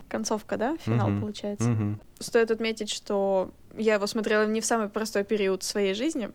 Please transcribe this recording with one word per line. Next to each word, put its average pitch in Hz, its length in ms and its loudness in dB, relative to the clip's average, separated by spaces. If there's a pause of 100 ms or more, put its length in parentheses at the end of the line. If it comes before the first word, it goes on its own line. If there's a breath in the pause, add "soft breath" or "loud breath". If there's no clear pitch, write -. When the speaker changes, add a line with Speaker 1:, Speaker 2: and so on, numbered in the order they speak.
Speaker 1:
концовка, 214 500 -4
да? 247 200 -2
Финал, 113 320 2
Speaker 2:
Мгм. 101 120 2
Speaker 1:
получается. 107 480 -2
Speaker 2:
Мгм. 107 300 0 (200)
Speaker 1:
Стоит 226 320 2
отметить, 220 400 -2
что 196 580 0 (260)
я 220 200 4
его 202 100 0
смотрела 214 400 2
не 220 160 0
в 220 40 -6
самый 226 220 2
простой 208 360 -2
период 196 400 0
своей 196 320 0
жизни. 247 400 -2